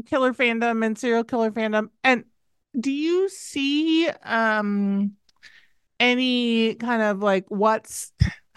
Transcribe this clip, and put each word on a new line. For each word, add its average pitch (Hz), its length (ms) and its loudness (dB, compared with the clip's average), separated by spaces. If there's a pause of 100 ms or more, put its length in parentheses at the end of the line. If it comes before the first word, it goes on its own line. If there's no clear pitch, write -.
killer 262 260 0
fandom 233 520 0
and 220 120 -2
serial 233 280 0
killer 226 260 0
fandom. 214 380 -2 (160)
And 254 200 2 (540)
do 269 140 -2
you 339 360 0
see, 311 800 0 (140)
um, 202 920 0 (840)
any 240 800 2
kind 233 260 -2
of, 208 180 -2
like, 190 280 0
what's, - 680 -2
<laughs> - 60 2 (340)